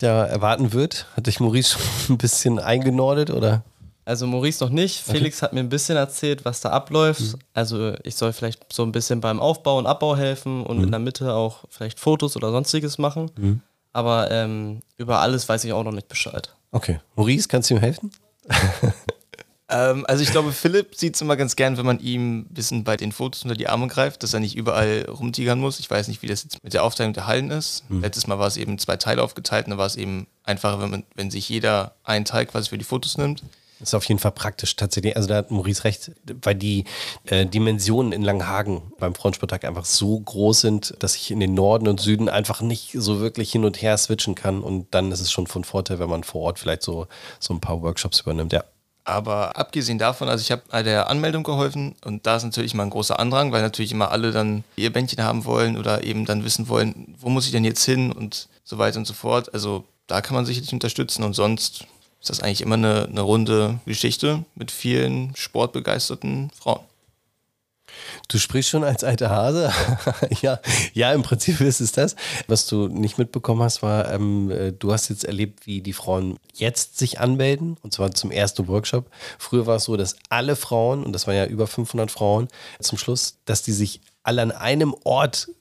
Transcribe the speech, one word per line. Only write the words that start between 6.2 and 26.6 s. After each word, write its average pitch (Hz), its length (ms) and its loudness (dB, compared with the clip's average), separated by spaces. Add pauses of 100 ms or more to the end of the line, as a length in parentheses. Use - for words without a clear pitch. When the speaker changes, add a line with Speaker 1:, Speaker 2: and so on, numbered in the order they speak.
Speaker 2:
was 120 160 -4
da 117 100 -4
abläuft. 151 500 2
Speaker 1:
Mhm. 113 180 -2 (160)
Speaker 2:
Also 110 380 -2 (100)
ich - 140 -10
soll 113 160 0
vielleicht - 400 -8
so 120 100 -2
ein 113 80 0
bisschen 117 300 0
beim 110 180 0
Aufbau 147 400 2
und 120 80 0
Abbau 147 300 2
helfen 135 500 -2
und 113 120 -2
Speaker 1:
Mhm. 92 60 4
Speaker 2:
in 95 60 2
der 113 100 0
Mitte 127 320 -2
auch 110 360 -2
vielleicht - 320 -10
Fotos 147 360 2
oder 110 140 -2
sonstiges 143 480 0
machen. 147 400 -2
Speaker 1:
Mhm. 104 220 2 (320)
Speaker 2:
Aber, 117 400 2
ähm, 107 500 -2 (140)
über 117 240 2
alles 123 280 2
weiß 113 140 2
ich 113 100 -4
auch 107 120 0
noch 107 80 -6
nicht 101 160 -10
Bescheid. - 440 -6 (200)
Speaker 1:
Okay. 87 260 0 (160)
Maurice, 127 320 4
kannst 123 240 2
du 127 40 6
ihm 104 60 6
helfen? 160 300 2 (380)
<laughs> - 100 2 (1120)
Speaker 3:
Ähm, 131 380 2
also 139 140 4
ich 139 80 2
glaube, 151 220 2
Philipp 190 420 2
sieht's - 260 -2
immer 147 160 2
ganz 135 180 0
gern, 131 220 2
wenn 123 80 -2
man 123 160 2
ihm 123 380 -2
ein - 80 -8
bisschen 113 380 -4
bei 110 120 2
den 107 160 -4
Fotos 127 300 -6
unter 117 120 -4
die 113 140 -4
Arme 120 200 2
greift, 135 340 0
dass 110 100 -2
er 110 80 0
nicht 107 160 -2
überall 107 520 0
rumtigern 120 520 -2
muss. 135 180 -2
Ich - 120 -12
weiß 104 180 0
nicht, 104 140 -10
wie 113 40 -10
das 104 180 -4
jetzt - 200 -14